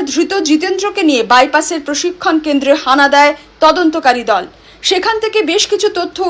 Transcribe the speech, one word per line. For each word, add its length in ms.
ধৃত 260
জিতেন্দ্রকে 540
নিয়ে 200
বাইপাসের 580
প্রশিক্ষণ 580
কেন্দ্রে 360
হানা 320
দেয় 240
তদন্তকারী 720
দল। 140
সেখান 360
থেকে 220
বেশ 260
কিছু 220
তথ্য 280